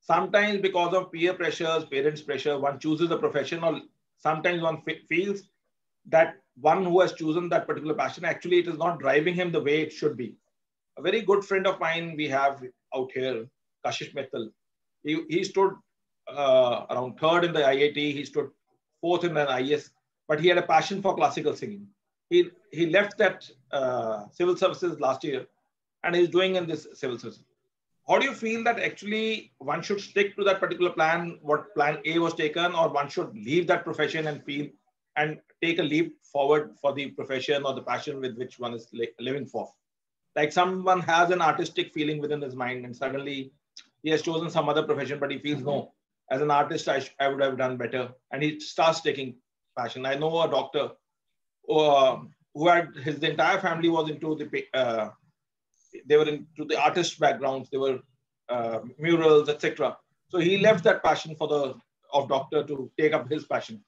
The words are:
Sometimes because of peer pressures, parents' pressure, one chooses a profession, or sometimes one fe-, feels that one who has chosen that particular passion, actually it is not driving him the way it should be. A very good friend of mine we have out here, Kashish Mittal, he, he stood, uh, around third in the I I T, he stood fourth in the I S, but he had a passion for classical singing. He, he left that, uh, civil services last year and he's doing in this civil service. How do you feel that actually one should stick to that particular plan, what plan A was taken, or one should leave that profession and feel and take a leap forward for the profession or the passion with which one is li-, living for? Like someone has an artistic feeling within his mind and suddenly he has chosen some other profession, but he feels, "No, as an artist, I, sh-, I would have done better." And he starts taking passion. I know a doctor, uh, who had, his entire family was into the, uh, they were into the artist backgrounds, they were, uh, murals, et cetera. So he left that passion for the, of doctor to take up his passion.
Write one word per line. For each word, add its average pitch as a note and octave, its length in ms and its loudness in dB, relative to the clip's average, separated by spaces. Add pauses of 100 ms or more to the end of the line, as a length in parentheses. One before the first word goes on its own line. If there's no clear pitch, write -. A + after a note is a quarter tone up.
Sometimes G3 600 2
because F3 320 0
of F#3 180 0
peer E3+ 220 0
pressures, E3 540 -2
parents' D3 340 -2
pressure, C#3+ 380 -2
one C3+ 200 -2
chooses D#3 320 0
a E3 60 0
profession, D3 480 -2
or D#3+ 160 0 (380)
sometimes D#3+ 420 -2
one D#3+ 220 -2
fe-, - 260 -8
feels G3 360 -2 (680)
that E3 260 4 (240)
one E3+ 240 4
who F3+ 160 4
has E3+ 140 2
chosen E3 340 -2
that E3 180 0
particular D3+ 280 -4
passion, D3 320 -4
actually F3 320 0
it F3 100 0
is D#3+ 80 -6
not E3 240 -2
driving D3+ 340 2
him F3+ 160 -2
the D#3+ 120 -2
way D3 180 2
it D3+ 100 -4
should C#3+ 240 -2
be. A#2 200 -10 (640)
A C3 40 -16
very G#3 200 0
good G3 200 4
friend F#3+ 240 0
of F#3+ 140 0
mine E3 380 -2
we D3+ 100 -2
have C3+ 340 0 (320)
out C3 200 -4
here, B2+ 340 -4 (360)
Kashish - 300 -6
Mittal, B2+ 360 -8 (540)
he, D#3 260 -2
he F3 120 0
stood, F#3+ 300 0 (560)
uh, C3 640 4
around B2 280 -4
third E3+ 260 4
in E3 100 -2
the D3+ 120 4
I C3+ 60 6
I C#3+ 200 4
T, D3 200 -2
he C#3 140 -8
stood C#3+ 240 -4 (500)
fourth F3 240 2
in E3+ 80 0
the D3 180 2
I B2+ 120 0
S, D3 260 -2 (400)
but D3+ 100 2
he E3 100 4
had F3 100 6
a F3 40 0
passion E3 380 2
for F#3+ 140 0
classical D3+ 420 0
singing. - 300 -12 (440)
He, F3 200 4 (220)
he E3 140 0
left G3 320 0
that, G3+ 300 0 (220)
uh, A#2 640 -4
civil F3 240 0
services E3+ 440 -2
last C3+ 240 -2
year C3+ 220 -6 (580)
and F3 100 -2
he's F3 140 4
doing F#3 280 2
in F3 100 -2
this D#3 280 -8
civil B2 240 -6
service. A2+ 240 -14 (680)
How F#3 100 6
do A#3+ 60 4
you C4+ 80 0
feel A3+ 320 -4
that A#3 160 0
actually G#3+ 800 -4
one D3 240 -4
should G3+ 180 -4
stick G3+ 360 -2
to G3+ 80 -2
that F#3+ 160 4
particular F3 300 0
plan, E3 520 0
what D3+ 320 -2
plan D3+ 300 2
A E3 140 0
was E3 160 0
taken, E3+ 400 -2
or E3 140 2
one C#3+ 200 -2
should D#3 260 -6
leave C3+ 320 0
that - 180 0
profession D3+ 440 -2
and C#3+ 160 -8
feel C#3+ 240 -8 (480)
and D3+ 220 -2 (240)
take E3 160 0
a F3+ 40 0
leap D#3 400 0
forward C#3+ 580 0
for C#3 120 0
the C3+ 180 -6
profession C#3 540 -4
or C3+ 100 -2
the A#2+ 80 -10
passion B2+ 380 -6
with B2+ 160 -6
which B2+ 220 -12
one A#2+ 160 -8
is A2+ 180 -14
li-, A#2 160 -6 (120)
living C3 260 -6
for? G#2 240 -8 (640)
Like D3+ 180 0
someone F#3 480 2
has E3+ 300 4
an F3 120 2
artistic D#3+ 500 0
feeling D3+ 280 -2
within D3 200 -2
his C3 160 -8
mind B2 280 -6
and B2 120 -12
suddenly C3+ 560 -6 (500)
he D#3 80 -2
has D#3 120 2
chosen E3 280 -2
some D3+ 180 2
other D3 140 2
profession, C#3+ 360 -2
but C#3 120 -2
he C3+ 80 -6
feels, C#3+ 240 -4
"No, C3+ 300 -4 (380)
as C3+ 120 0
an D3 80 2
artist, C#3+ 380 2
I, C#3 120 0
sh-, - 200 -12
I C#3 80 2
would C#3 140 0
have C3 160 0
done B2+ 180 -2
better." B2 340 -4 (220)
And C3+ 100 -4
he D3+ 180 -2
starts D#3+ 400 0
taking C3+ 360 -4 (420)
passion. B2 260 -8
I C3+ 100 -2
know D#3+ 280 0
a D3+ 80 0
doctor, C3+ 400 -2 (800)
uh, C#3 480 6 (340)
who D3+ 160 2
had, E3+ 280 4
his C#3+ 260 -6
entire D#3+ 360 2
family E3+ 300 0
was D#3+ 220 0
into D3+ 260 -4
the, D3 280 -6 (100)
uh, A2+ 360 0 (960)
they D3 100 6
were D3+ 120 6
into D3+ 360 -8
the D3 160 -2
artist E3+ 380 0
backgrounds, C3+ 520 0
they C#3 80 -4
were, C3+ 220 0 (480)
uh, A#2 320 -4 (180)
murals, D#3 500 6
et D3 120 -2
cetera. D3 360 -2 (320)
So F3+ 100 -4
he F3+ 200 4
left G3 260 4
that G3+ 180 4
passion D#3 340 0
for D3+ 120 -4
the, C#3+ 260 0 (380)
of C3+ 160 0
doctor C#3 360 0
to C3+ 340 -8
take D#3 140 4
up D3+ 180 -2
his D3 160 -4
passion. A2+ 420 -6